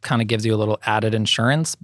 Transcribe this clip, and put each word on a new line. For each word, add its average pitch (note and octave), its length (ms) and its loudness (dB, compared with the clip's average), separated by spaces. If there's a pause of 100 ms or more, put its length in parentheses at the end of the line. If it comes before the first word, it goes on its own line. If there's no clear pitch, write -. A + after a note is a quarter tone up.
kinda A#2 240 0
gives A2 180 0
you A2 100 2
a G#2+ 40 2
little G#2+ 260 0
added A2 300 0
insurance. A#2+ 680 0